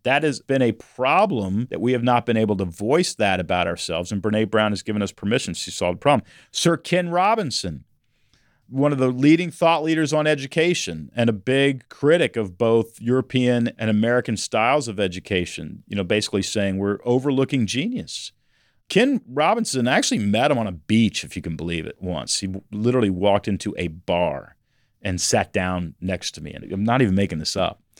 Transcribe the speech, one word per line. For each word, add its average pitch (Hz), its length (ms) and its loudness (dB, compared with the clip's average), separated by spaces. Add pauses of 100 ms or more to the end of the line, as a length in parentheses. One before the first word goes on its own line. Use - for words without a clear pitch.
That 135 200 2
has 143 180 -2
been 135 220 0
a 117 100 2
problem 127 960 0
that 85 100 -6
we 123 120 0
have 120 100 0
not 120 240 2
been 113 100 0
able 107 220 2
to 98 80 -2
voice 120 480 0
that 98 260 0
about 90 260 0
ourselves, 87 460 -4
and 98 100 -4
Brené 107 260 0
Brown 107 240 2
has 95 100 -6
given 104 200 -4
us 98 100 -4
permission. 101 420 -4
She - 160 -10
solved 87 280 -2
the - 40 -20
problem. - 260 2 (240)
Sir 170 240 0
Ken 175 320 -2
Robinson, 170 760 -2 (840)
one 143 220 2
of 135 60 -2
the 127 100 2
leading 151 420 4
thought 165 320 2
leaders 156 300 0
on 151 160 2
education 135 840 -2
and 117 140 2
a 113 40 4
big 135 560 0
critic 151 480 2
of 95 200 -4
both 113 440 2
European 123 800 0
and 110 120 0
American 113 460 2
styles 120 500 0
of 104 140 -4
education, 90 880 -4
you - 80 -8
know, 98 80 -2
basically 104 380 0
saying 98 360 -2
we're 101 260 -2
overlooking 131 640 0
genius. 190 640 -6 (580)
Ken 254 380 2
Robinson, 143 640 0
I 143 80 4
actually 202 240 0
met 110 300 4
him 131 80 2
on 107 100 -2
a 92 40 -6
beach, 107 520 2
if 69 100 -14
you 80 80 -8
can 80 140 -6
believe 82 280 -6
it, - 160 -14
once. 82 400 -6
He 101 60 -6
w-, 95 240 -8
literally 113 400 2
walked 98 380 2
into 98 280 -4
a 87 120 -2
bar 82 680 -2 (460)
and 92 180 -4
sat - 320 0
down 90 480 -4
next 90 320 -6
to - 80 -16
me. 76 120 -12
And - 200 -14
I'm 98 120 -2
not 123 180 2
even 95 120 4
making 92 240 0
this - 180 -6
up. 90 260 -4 (160)